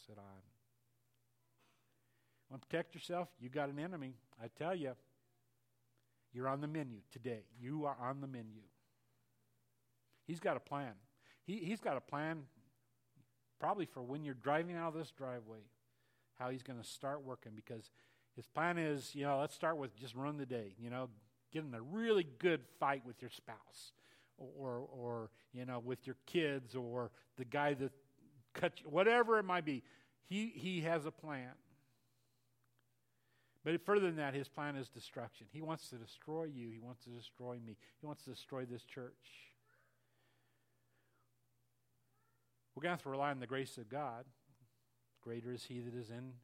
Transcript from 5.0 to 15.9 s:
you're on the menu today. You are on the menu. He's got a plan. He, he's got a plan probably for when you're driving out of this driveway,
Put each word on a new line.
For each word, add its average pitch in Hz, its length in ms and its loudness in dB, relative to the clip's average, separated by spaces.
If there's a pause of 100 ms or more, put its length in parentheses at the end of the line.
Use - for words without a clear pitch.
you're 127 160 0
on 139 140 2
the 147 60 0
menu 135 320 -4 (120)
today. 117 300 -4 (180)
You 147 240 -2
are 139 160 0
on 135 220 0
the 139 40 -4
menu. 110 360 -10 (1600)
He's 165 140 -4
got 165 160 4
a 120 40 -4
plan. 143 340 -4 (500)
He, 190 120 -4
he's 202 240 -2
got 147 180 0
a - 20 -2
plan 151 440 -2 (1120)
probably 180 260 2
for - 180 -8
when 139 220 -4
you're 143 100 -4
driving 151 400 2
out 170 140 0
of 156 60 -2
this 156 160 -6
driveway, 117 500 -8 (800)